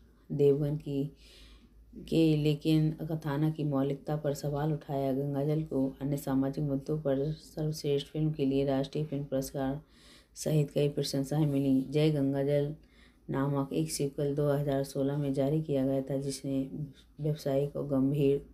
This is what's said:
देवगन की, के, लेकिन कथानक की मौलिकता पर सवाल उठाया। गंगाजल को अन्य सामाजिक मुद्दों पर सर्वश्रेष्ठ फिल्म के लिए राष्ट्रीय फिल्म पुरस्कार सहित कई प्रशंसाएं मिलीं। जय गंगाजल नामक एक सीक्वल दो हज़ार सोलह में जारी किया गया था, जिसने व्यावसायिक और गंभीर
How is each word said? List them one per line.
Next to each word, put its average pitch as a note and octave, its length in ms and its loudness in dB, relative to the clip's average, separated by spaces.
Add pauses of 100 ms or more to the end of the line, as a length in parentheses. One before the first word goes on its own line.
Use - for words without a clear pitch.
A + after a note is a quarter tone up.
(320)
देवगन C#3+ 460 4
की, C#3+ 340 -4 (840)
के, D#3+ 420 4
लेकिन D#3 540 2
कथानक D#3 640 -2
की D3+ 80 -4
मौलिकता C#3 520 0
पर D3 180 -2
सवाल D3 400 -2
उठाया। C#3 400 -2
गंगाजल C#3+ 500 0
को C3+ 380 -2
अन्य C#3 160 -2
सामाजिक C#3 460 0
मुद्दों C#3 360 -2
पर C#3+ 320 0
सर्वश्रेष्ठ D3+ 760 -4
फिल्म D#3 240 0
के C#3+ 140 0
लिए C3+ 200 2
राष्ट्रीय C#3+ 400 0
फिल्म C#3+ 180 -6
पुरस्कार C3+ 580 -4 (540)
सहित D3 360 0
कई D3 180 2
प्रशंसाएं C#3+ 560 0
मिलीं। C#3 460 2
जय D3+ 200 4
गंगाजल C#3+ 640 0 (540)
नामक C#3 440 0
एक D#3+ 180 0
सीक्वल C#3+ 440 -2
दो D3 160 2
हज़ार C#3 320 0
सोलह C#3 340 -2
में C#3 160 -2
जारी C#3 280 2
किया C#3 240 0
गया C3+ 160 2
था, C3+ 160 -4
जिसने C3+ 540 -4 (480)
व्यावसायिक C#3+ 560 -2
और C#3+ 120 -4
गंभीर C#3 680 2